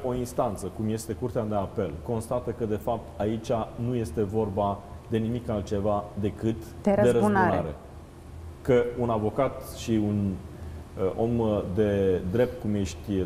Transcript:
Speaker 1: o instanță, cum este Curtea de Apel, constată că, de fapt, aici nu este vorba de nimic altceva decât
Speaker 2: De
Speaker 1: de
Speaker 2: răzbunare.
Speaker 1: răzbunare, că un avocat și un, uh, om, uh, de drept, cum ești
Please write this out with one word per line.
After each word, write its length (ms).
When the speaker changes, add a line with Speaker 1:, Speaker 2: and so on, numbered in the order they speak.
Speaker 1:
o 100
instanță, 600
cum 120
este 240
Curtea 300
de 120
Apel, 380
constată 520
că, 60
de 120
fapt, 440
aici 300
nu 200
este 280
vorba 560
de 80
nimic 320
altceva 560
decât 360
Speaker 2:
De 100
Speaker 1:
de 80
Speaker 2:
răzbunare. 0
Speaker 1:
răzbunare, 640
că 220
un 120
avocat 640
și 140
un, 420
uh, 120
om, 220
uh, 240
de 460
drept, 300
cum 140
ești 400